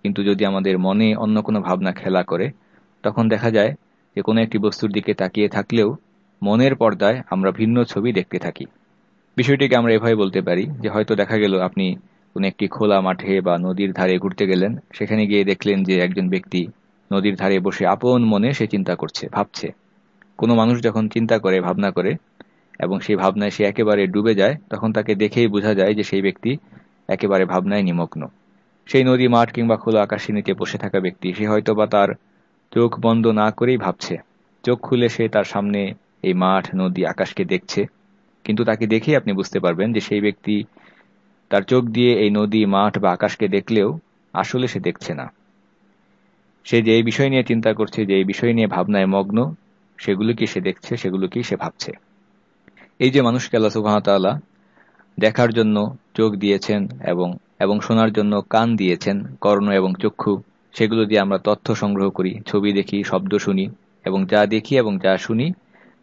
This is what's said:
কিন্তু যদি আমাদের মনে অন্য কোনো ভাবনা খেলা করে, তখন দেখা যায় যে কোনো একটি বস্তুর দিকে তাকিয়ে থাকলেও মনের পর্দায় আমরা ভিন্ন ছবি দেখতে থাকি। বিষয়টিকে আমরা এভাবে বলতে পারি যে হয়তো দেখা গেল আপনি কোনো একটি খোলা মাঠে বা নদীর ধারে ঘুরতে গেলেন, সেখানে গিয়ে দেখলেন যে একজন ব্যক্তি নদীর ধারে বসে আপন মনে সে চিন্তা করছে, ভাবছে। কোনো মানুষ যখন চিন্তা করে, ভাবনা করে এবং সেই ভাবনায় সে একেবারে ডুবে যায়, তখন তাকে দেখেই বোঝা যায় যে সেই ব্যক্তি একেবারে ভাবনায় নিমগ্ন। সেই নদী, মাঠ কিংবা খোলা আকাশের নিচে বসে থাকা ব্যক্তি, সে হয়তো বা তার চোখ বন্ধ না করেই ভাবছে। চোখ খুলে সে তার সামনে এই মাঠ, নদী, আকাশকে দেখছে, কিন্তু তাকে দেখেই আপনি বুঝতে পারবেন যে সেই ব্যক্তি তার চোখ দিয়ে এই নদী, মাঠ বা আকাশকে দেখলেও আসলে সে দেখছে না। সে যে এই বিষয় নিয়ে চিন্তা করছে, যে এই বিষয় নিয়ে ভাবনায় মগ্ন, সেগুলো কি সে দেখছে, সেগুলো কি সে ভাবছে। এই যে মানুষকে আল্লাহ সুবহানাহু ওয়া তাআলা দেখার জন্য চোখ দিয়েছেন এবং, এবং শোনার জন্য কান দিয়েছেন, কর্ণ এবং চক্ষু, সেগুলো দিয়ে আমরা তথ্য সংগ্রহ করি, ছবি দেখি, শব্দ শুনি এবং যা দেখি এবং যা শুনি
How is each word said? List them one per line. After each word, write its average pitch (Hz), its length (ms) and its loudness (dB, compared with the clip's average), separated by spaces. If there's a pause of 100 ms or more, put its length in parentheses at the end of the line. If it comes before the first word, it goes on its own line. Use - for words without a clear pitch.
কিন্তু 101 220 -4
যদি 101 200 2
আমাদের 95 340 0
মনে 104 380 2
অন্য 107 260 0
কোনো 107 180 -2
ভাবনা 92 320 -2
খেলা 92 300 0
করে, 92 280 -2 (520)
তখন 110 260 0
দেখা 113 220 0
যায় 110 240 2 (420)
যে 101 60 -4
কোনো 113 180 2
একটি 110 180 -2
বস্তুর 101 340 -2
দিকে 104 220 -2
তাকিয়ে 98 340 0
থাকলেও 107 480 0 (460)
মনের 117 320 4
পর্দায় 113 560 2
আমরা 95 200 0
ভিন্ন 110 340 0
ছবি 113 280 -2
দেখতে 90 260 -4
থাকি। - 280 -8 (720)
বিষয়টিকে 131 400 2
আমরা 117 160 4
এভাবে 113 220 2
বলতে 98 260 0
পারি 90 220 0
যে 120 260 -6
হয়তো 107 260 0
দেখা 104 240 0
গেল 98 220 2
আপনি 92 360 -2 (380)
কোনো 95 120 -2
একটি 95 200 -4
খোলা 101 340 2
মাঠে 95 400 0
বা 87 180 0
নদীর 92 340 -2
ধারে 92 260 0
ঘুরতে 95 280 -2
গেলেন, 95 300 0 (160)
সেখানে 107 340 -2
গিয়ে 101 180 2
দেখলেন 98 400 0
যে 92 140 2
একজন 92 300 0
ব্যক্তি 92 380 -2 (460)
নদীর 98 240 0
ধারে 95 240 2
বসে 92 260 -2
আপন 120 380 2
মনে 110 280 2
সে 117 140 -2
চিন্তা 95 280 -2
করছে, - 340 -8
ভাবছে। - 440 -6 (680)
কোনো 113 160 2
মানুষ 117 280 2
যখন 110 260 0
চিন্তা 113 300 0
করে, 95 220 2
ভাবনা 95 300 -2
করে 92 260 -2 (640)
এবং 92 200 -4
সেই 104 160 -2
ভাবনায় 95 340 0
সে 104 140 -2
একেবারে 101 420 2
ডুবে 104 280 2
যায়, 101 200 2 (160)
তখন 110 220 -4
তাকে 107 220 0
দেখেই 107 320 0
বোঝা 104 280 0
যায় 98 200 2
যে 107 80 -2
সেই 98 200 -2
ব্যক্তি 110 340 -2 (520)
একেবারে 98 360 2
ভাবনায় 95 380 0
নিমগ্ন। 85 460 -4 (580)
সেই 131 180 2
নদী, 127 240 4
মাঠ 117 240 4
কিংবা 113 240 0
খোলা 110 260 0
আকাশের 104 320 -4
নিচে 101 200 -2
বসে 92 240 -6
থাকা 98 220 -2
ব্যক্তি, 92 320 -4
সে 104 160 -4
হয়তো 107 260 0
বা 104 120 2
তার 104 220 2 (640)
চোখ 117 260 2
বন্ধ 113 260 2
না 107 240 2
করেই 123 260 0
ভাবছে। 92 400 -6 (500)
চোখ 123 140 0
খুলে 120 280 0
সে 113 200 -2
তার 101 160 0
সামনে 101 500 -4 (280)
এই 92 120 0
মাঠ, 92 400 0
নদী, 92 300 -2
আকাশকে 92 400 -4
দেখছে, 92 420 -4 (580)
কিন্তু 110 200 0
তাকে 110 220 0
দেখেই 110 300 2
আপনি 107 160 -2
বুঝতে 95 280 -4
পারবেন 90 320 0
যে 110 80 0
সেই 104 200 -2
ব্যক্তি 104 440 -2 (840)
তার 101 120 2
চোখ 127 220 2
দিয়ে 120 300 2
এই 104 160 2
নদী, 104 340 2
মাঠ 98 340 0
বা 98 120 2
আকাশকে 98 380 -2
দেখলেও 104 500 0 (340)
আসলে 123 340 -2
সে 101 140 -6
দেখছে 90 340 -6
না। - 180 -12 (1300)
সে 117 180 2
যে 110 140 4
এই 117 60 4
বিষয় 127 280 0
নিয়ে 131 120 2
চিন্তা 113 300 0
করছে, 107 340 -2
যে 98 80 2
এই 95 100 4
বিষয় 107 280 -2
নিয়ে 113 140 2
ভাবনায় 95 400 0
মগ্ন, 101 480 0 (440)
সেগুলো 104 340 -2
কি 110 140 -2
সে 98 140 -4
দেখছে, 95 360 -6
সেগুলো 95 320 -4
কি 120 140 -6
সে 101 140 -4
ভাবছে। - 360 -10 (1080)
এই 127 120 4
যে 135 120 4
মানুষকে 120 340 0
আল্লাহ 110 160 2
সুবহানাহু 107 220 0
ওয়া 104 60 2
তাআলা 98 400 2 (800)
দেখার 113 320 2
জন্য 107 440 0 (180)
চোখ 107 200 2
দিয়েছেন 101 540 0 (160)
এবং, 90 320 -2 (240)
এবং 104 200 0
শোনার 113 320 2
জন্য 104 380 0
কান 113 260 2
দিয়েছেন, 98 480 0 (160)
কর্ণ 101 320 2
এবং 95 200 2 (100)
চক্ষু, 101 400 -2 (300)
সেগুলো 110 320 2
দিয়ে 104 160 2
আমরা 98 180 0
তথ্য 104 360 -2
সংগ্রহ 101 360 -2
করি, 92 360 -4
ছবি 104 260 0
দেখি, 98 320 -2
শব্দ 95 320 -2
শুনি 98 320 -2 (360)
এবং 95 220 0
যা 104 200 4
দেখি 110 300 -2
এবং 107 220 0
যা 95 180 2
শুনি 127 360 -2 (500)